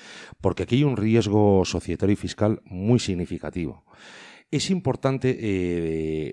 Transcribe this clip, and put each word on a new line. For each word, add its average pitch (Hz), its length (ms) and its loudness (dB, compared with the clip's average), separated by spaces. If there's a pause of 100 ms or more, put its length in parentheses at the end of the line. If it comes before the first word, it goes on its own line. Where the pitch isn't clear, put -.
(400)
porque 90 240 0
aquí 120 140 0
hay 143 80 4
un 131 100 0
riesgo 104 720 4
societario 87 480 0
y - 20 -2
fiscal 104 480 -2
muy 104 360 0
significativo. 85 840 -6 (680)
Es - 180 -2
importante, 135 680 0
eh, 82 920 -2